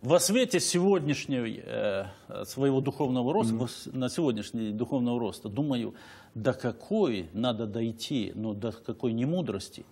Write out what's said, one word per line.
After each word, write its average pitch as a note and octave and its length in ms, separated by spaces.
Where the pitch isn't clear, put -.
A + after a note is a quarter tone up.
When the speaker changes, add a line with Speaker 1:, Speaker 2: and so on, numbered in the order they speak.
Speaker 1:
Во D3+ 180
свете G#3 400
сегодняшней, C#3+ 1040
э, G#2 400
своего C3+ 360
духовного B2+ 520
роста, A2+ 200
Speaker 2:
Мгм. A#2 100
Speaker 1:
вос-, - 300
на B2+ 160
сегодняшний A2+ 600
духовного A#2+ 460
роста, A2+ 300
думаю, A#2+ 460
до A2+ 180
какой A#2+ 800
надо A2+ 340
дойти, A2+ 680
ну, G#2+ 180
до G#2 200
какой A#2 400
немудрости. B2+ 800